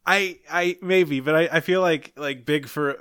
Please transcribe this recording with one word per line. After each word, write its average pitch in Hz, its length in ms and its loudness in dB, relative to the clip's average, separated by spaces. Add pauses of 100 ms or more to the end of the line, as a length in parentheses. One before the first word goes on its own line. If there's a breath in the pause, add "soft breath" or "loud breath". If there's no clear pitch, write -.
I, 190 320 0 (120)
I, 175 300 0
maybe, 180 400 2
but 147 140 0
I, 160 140 2 (100)
I - 20 4
feel 185 220 0
like, 165 340 0
like, 135 300 -8
big 147 220 0
for, 143 320 -4